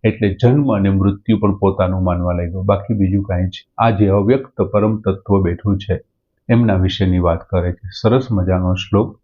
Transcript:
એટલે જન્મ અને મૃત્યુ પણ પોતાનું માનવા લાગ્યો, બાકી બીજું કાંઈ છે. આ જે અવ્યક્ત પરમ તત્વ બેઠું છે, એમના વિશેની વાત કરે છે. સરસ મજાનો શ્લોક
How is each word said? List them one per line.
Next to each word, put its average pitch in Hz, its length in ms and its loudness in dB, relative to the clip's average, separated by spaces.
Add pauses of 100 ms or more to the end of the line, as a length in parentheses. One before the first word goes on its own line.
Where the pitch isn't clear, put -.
એટલે 104 380 0
જન્મ 131 320 2
અને 98 160 0
મૃત્યુ 98 480 0
પણ 98 180 0
પોતાનું 92 480 0
માનવા 87 280 -2
લાગ્યો, 87 300 -4
બાકી 98 320 -2
બીજું 98 300 0
કાંઈ 92 220 -2
છે. - 320 -10
આ 117 120 2
જે 101 160 2
અવ્યક્ત 104 560 0
પરમ 107 340 0
તત્વ 98 460 0
બેઠું 92 360 0
છે, 92 220 -4 (480)
એમના 117 260 4
વિશેની 92 440 0
વાત 85 220 0 (100)
કરે 87 220 -2
છે. 92 160 -12 (140)
સરસ 127 300 2
મજાનો 92 420 0
શ્લોક - 500 -2